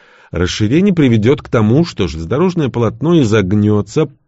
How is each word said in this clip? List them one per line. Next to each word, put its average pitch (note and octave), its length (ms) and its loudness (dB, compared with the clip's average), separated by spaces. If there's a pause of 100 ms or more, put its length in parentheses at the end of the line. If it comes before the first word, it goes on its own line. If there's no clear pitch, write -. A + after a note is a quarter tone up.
(300)
расширение A2+ 640 0
приведёт B2+ 480 2
к - 60 -18
тому, A#2+ 380 2
что F#2+ 240 -4
железнодорожное C#3 580 -2
полотно A#2+ 540 -2
изогнётся G#2 920 0 (160)